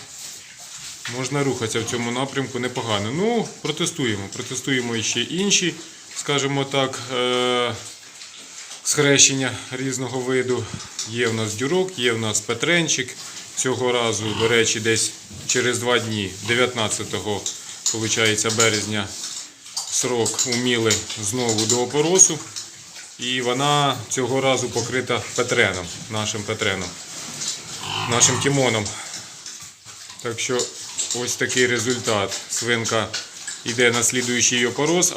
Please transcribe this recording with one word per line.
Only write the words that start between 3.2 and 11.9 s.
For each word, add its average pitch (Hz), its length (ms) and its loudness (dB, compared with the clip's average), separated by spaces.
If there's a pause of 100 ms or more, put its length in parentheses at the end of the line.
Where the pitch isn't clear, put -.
протестуємо. 127 680 -2
Протестуємо 123 720 -2
ще - 180 0
інші, 170 540 2 (420)
скажімо 139 480 0
так, 135 340 0 (160)
е, 123 600 2 (1080)
схрещення 135 680 4 (180)
різного 127 500 -4
виду. 123 440 0 (460)
Є 117 180 2
в 113 60 0
нас 107 200 -2
дюрок, 175 440 0